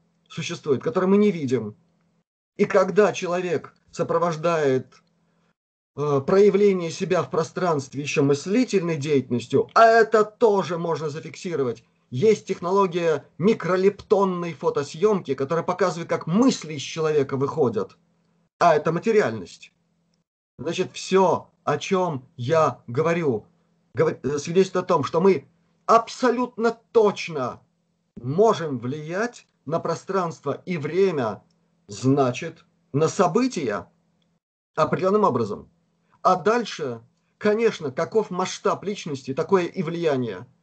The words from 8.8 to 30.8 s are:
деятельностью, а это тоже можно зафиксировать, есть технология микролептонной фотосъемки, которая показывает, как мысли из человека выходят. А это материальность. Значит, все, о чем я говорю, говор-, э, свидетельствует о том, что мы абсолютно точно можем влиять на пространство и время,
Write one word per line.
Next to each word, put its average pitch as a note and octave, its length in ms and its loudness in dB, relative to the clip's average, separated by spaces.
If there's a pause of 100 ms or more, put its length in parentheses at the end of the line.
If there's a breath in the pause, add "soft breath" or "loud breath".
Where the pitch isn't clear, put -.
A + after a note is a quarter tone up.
деятельностью, C3 800 0
а A3+ 120 8
это A3+ 380 4
тоже G3 540 0
можно D#3+ 320 -4
зафиксировать, D3 720 -8 (280)
есть G3+ 360 2
технология F3 800 -2 (100)
микролептонной F#3 1160 0
фотосъемки, D#3+ 800 -2
которая D3 300 -2
показывает, E3+ 440 -2
как E3 180 -4
мысли F3 480 0
из C3+ 80 -10
человека D3+ 540 -2
выходят. B2+ 640 -2 (640)
А E3+ 140 6
это D3+ 180 0
материальность. E3+ 800 -2 (840)
Значит, E3 340 -6
все, F#3 580 0 (140)
о D3 120 -2
чем F3 480 -4 (120)
я D3+ 500 0
говорю, D3+ 580 -2 (500)
говор-, C3+ 280 0
э, C#3+ 160 -4
свидетельствует F#3 460 0
о - 40 -14
том, D#3+ 160 2
что E3 160 0
мы F#3+ 240 4 (400)
абсолютно A#3 920 0 (140)
точно D#3+ 680 0 (600)
можем D3+ 560 2
влиять D#3 680 -8 (200)
на D#3+ 120 -2
пространство E3 840 -6
и F3+ 140 -6
время, D3 640 -2 (460)